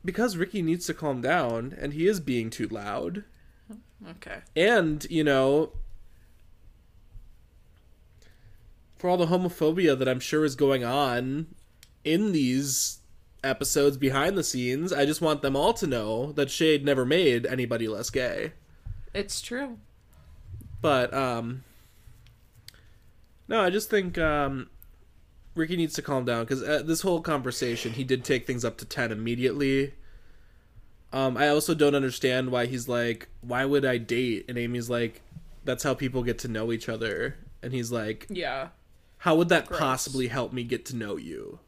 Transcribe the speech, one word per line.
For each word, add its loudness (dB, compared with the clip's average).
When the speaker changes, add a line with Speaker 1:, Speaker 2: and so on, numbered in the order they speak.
Speaker 1:
Because 0
Ricky -2
needs 0
to -4
calm -2
down, 0
and -6
he 2
is 4
being -2
too -4
loud. -6
Speaker 2:
Okay. -14
Speaker 1:
And, 4
you 2
know, 4
for -2
all 4
the 4
homophobia 4
that 2
I'm 0
sure 2
is 0
going 4
on 0
in 2
these 0
episodes 2
behind 2
the 0
scenes, -2
I 4
just 0
want 2
them 0
all 4
to -2
know -2
that 0
Shade 4
never 4
made 4
anybody 0
less -4
gay. -2
Speaker 2:
It's -4
true. -6
Speaker 1:
But, 2
um, -2
no, 2
I 4
just -2
think, 0
um, 0
Ricky 0
needs 0
to -6
calm -2
down, 0
'cause, -4
uh, 0
this 0
whole 0
conversation, -2
he -4
did 0
take 0
things -4
up -2
to -14
ten -4
immediately. 0
Um, 0
I 4
also 4
don't 6
understand 0
why 2
he's -6
like, -2
"Why -2
would 4
I 2
date?" 0
And -4
Amy's -4
like, -2
"That's -2
how 2
people -2
get -2
to -8
know -2
each -4
other." -4
And -8
he's -4
like, -4
Speaker 2:
Yeah. -6
Speaker 1:
"How 4
would 4
that 4
Speaker 2:
Gross. -6
Speaker 1:
possibly 0
help -4
me -4
get -4
to -8
know -4
you? -10